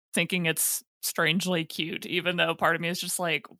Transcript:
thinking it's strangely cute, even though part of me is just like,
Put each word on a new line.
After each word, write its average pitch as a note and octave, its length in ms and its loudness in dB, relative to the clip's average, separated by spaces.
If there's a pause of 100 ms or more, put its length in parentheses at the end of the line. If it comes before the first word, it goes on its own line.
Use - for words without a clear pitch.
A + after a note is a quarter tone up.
(140)
thinking F3 320 2
it's - 380 0 (180)
strangely E3+ 640 0
cute, - 400 -6
even F3 320 -2
though E3+ 180 4
part E3 200 4
of D#3+ 60 -2
me E3+ 60 -2
is F3 120 -2
just - 200 -4
like, D#3+ 260 -2 (140)